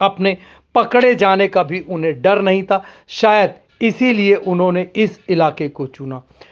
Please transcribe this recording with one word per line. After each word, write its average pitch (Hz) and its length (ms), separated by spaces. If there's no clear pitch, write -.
अपने 190 360
पकड़े 247 400
जाने 190 340
का 190 140
भी 170 180
उन्हें 160 420
डर 202 200
नहीं 190 200
था। 190 220
शायद 208 460
इसीलिए 214 520
उन्होंने 180 520
इस 208 320
इलाके 156 400
को 143 180
चुना। 131 360